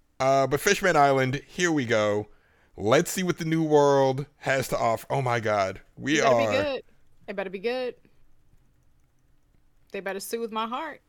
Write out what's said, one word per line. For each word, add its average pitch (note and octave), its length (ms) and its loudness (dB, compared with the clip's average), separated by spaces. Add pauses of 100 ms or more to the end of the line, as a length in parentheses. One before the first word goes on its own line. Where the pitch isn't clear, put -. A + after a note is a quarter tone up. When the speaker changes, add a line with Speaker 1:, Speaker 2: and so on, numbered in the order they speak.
(200)
Speaker 1:
Uh, C3+ 280 2
but C3+ 120 -2
Fishman F#3+ 360 0
Island, C3+ 520 2
here F3+ 240 -4
we D3 140 -2
go. G#2+ 420 0 (500)
Let's A#2+ 340 2
see F#3+ 120 -4
what F3 160 -2
the E3+ 60 -8
new D#3+ 180 0
world C#3+ 640 4 (100)
has C3+ 320 -2
to D3 80 -2
offer. A2+ 320 -2
Oh C3+ 120 -2
my A#2+ 180 -2
God. G2+ 420 -2 (160)
We C#3 220 0
Speaker 2:
It C3+ 40 2
better C3+ 120 6
Speaker 1:
are A#2 40 4 (120)
Speaker 2:
be - 60 0
good. C#4+ 260 -4 (440)
It G#3 80 -10
better F#3+ 140 -8
be F#3+ 100 -10
good. B3 360 -6 (2000)
They G3 80 -10
better F#3+ 200 -8
soothe A#3 320 -8
my A3+ 160 -4
heart. C#4 420 -10